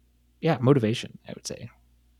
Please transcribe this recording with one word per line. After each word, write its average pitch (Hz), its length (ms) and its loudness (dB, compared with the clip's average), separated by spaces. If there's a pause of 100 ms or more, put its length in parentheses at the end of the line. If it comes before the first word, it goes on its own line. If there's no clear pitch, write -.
(420)
yeah, 160 180 2
motivation, 120 580 2 (100)
I - 60 -10
would - 140 -14
say. - 220 -12 (500)